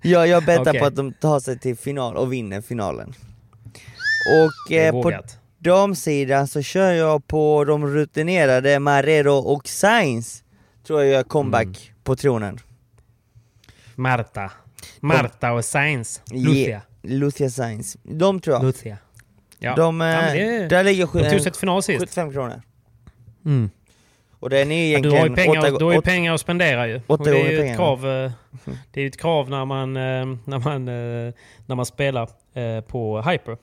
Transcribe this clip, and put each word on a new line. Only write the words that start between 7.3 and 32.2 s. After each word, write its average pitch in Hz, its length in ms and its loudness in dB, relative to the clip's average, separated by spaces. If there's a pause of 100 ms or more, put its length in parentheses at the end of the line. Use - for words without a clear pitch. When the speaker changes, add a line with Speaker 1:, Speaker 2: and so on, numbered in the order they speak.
Speaker 1:
de 147 220 0
rutinerade 143 920 2
Marrero 143 560 4
och 139 340 -2
Sainz. 175 760 0 (420)
Tror 151 160 0
jag 139 100 4
gör 131 100 4
comeback 113 440 0
Speaker 2:
Mm. 92 100 -12 (280)
Speaker 1:
på 131 120 -2
tronen. 113 420 -2 (1400)
Speaker 2:
Marta. 117 560 -4 (500)
Marta 131 520 0
och 117 120 -2
Sainz. 143 580 -4 (100)
Speaker 1:
Ye-, 127 120 -4
Speaker 2:
Lucia. 131 380 2 (200)
Speaker 1:
Lucia 135 480 -2
Sainz. 117 520 -8
De 185 380 0
tror 139 160 0
jag. 120 80 0
Speaker 2:
Lucia. 117 320 -4 (640)
Ja. 123 180 -4
Speaker 1:
De, 160 60 4
Speaker 2:
Ja, 165 80 4
men 165 380 0
Speaker 1:
eh, 147 40 0
Speaker 2:
det 214 240 -2
är, 185 120 -4
Speaker 1:
där 180 160 4
ligger 190 220 2
sju-, 170 120 -2
Speaker 2:
de 151 120 2
tog 151 100 4
sig 165 120 -4
till - 80 -12
final 190 220 0
sist. 165 180 -2
Speaker 1:
sjuttiofem 165 320 -6
kronor. 123 300 -8 (840)
Speaker 2:
Mm. 127 260 2 (680)
Speaker 1:
Och 127 100 -6
den 139 220 2
är 165 140 0
ju 151 60 2
Speaker 2:
Ja, 143 80 4
du 147 100 2
har 143 60 4
ju 156 60 6
Speaker 1:
egentligen 160 300 2
Speaker 2:
pengar, 156 160 4
Speaker 1:
åtta, 135 100 0
Speaker 2:
du 156 60 2
har 170 80 4
ju 160 60 6
Speaker 1:
åt- 156 60 0
Speaker 2:
pengar 175 300 2
att 156 60 -2
spendera 156 480 0
ju. 113 80 -6
Speaker 1:
åtta 127 160 -2
Speaker 2:
Och 151 120 0
det 147 60 4
är 143 40 6
Speaker 1:
gånger 135 160 4
Speaker 2:
ju - 60 0
ett 156 40 2
Speaker 1:
pengarna. 131 160 -2
Speaker 2:
krav, 135 300 0
eh, 131 260 -2 (340)
Speaker 1:
Mm. 131 120 -10 (140)
Speaker 2:
det 139 80 -6
är - 20 -2
ju 139 60 -2
ett - 120 -12
krav 151 300 0
när 135 140 -4
man, 135 320 -4
eh, 131 300 -2 (180)
när 135 140 -6
man, 131 300 -4
eh, 120 460 -8 (320)
när 131 80 -6
man 123 120 -4
spelar, 131 420 -4 (260)